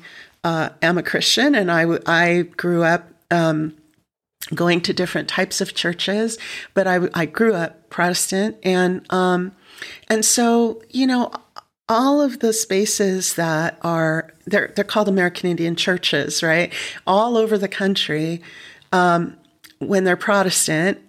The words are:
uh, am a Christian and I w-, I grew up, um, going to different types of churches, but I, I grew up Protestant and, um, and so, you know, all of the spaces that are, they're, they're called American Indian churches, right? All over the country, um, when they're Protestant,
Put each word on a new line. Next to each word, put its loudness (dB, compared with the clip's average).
uh, -2
am 2
a -4
Christian 2
and 2
I 2
w-, 0
I 2
grew 0
up, 2
um, 0
going 2
to -4
different -4
types -4
of -6
churches, -2
but 0
I, 2
I -2
grew 2
up -6
Protestant -2
and, 0
um, 0
and 0
so, 2
you 0
know, 0
all 4
of 0
the 2
spaces 0
that -2
are, -2
they're, -2
they're 0
called 0
American 0
Indian -2
churches, -2
right? 0
All 2
over 2
the -2
country, -2
um, 2
when 0
they're 2
Protestant, 0